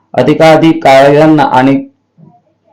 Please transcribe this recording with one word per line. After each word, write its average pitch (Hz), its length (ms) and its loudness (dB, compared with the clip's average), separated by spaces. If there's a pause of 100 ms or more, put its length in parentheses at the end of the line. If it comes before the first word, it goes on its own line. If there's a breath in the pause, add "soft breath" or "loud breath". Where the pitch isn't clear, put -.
(140)
अधिकाधिक 160 720 0
कारागिरांना 147 580 2
आणि 135 460 -2 (840)